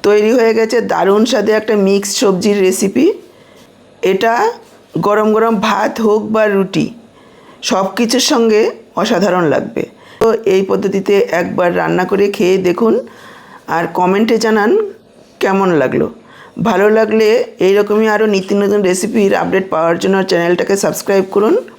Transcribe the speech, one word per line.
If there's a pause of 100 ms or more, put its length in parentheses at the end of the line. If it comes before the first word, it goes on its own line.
তৈরি
হয়ে
গেছে (140)
দারুণ
স্বাদে
একটা (120)
মিক্সড
সবজির
রেসিপি। (1000)
এটা (760)
গরম
গরম (140)
ভাত (120)
হোক (120)
বা
রুটি, (840)
সব (120)
কিছুর
সঙ্গে (340)
অসাধারণ
লাগবে। (400)
তো (240)
এই
পদ্ধতিতে (260)
একবার (100)
রান্না
করে (100)
খেয়ে (120)
দেখুন, (840)
আর (140)
কমেন্টে
জানান (680)
কেমন (120)
লাগলো। (640)
ভালো (100)
লাগলে (400)
এইরকমই
আরও
নিত্য (100)
নতুন
রেসিপির (100)
আপডেট
পাওয়ার
জন্য (160)
চ্যানেলটাকে
সাবস্ক্রাইব (100)
করুন। (240)